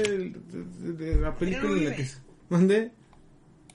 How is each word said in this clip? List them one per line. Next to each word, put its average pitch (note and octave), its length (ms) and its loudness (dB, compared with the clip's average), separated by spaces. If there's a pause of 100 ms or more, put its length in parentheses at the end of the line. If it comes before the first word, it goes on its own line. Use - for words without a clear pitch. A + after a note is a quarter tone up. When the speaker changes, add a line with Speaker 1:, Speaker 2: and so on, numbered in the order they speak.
Speaker 1:
el, G3 300 -2 (160)
de, F3 160 -10
de, F3 280 -10 (220)
de D3+ 60 6
la D3+ 80 0
Speaker 2:
Adrián D3+ 100 -4
Speaker 1:
película F#3 300 -2
en G3 60 2
la F#3 60 2
Speaker 2:
Uribe. D3 160 0
Speaker 1:
que C#3+ 80 -4
se, - 140 -8 (300)
¿mandé? G3 440 4 (840)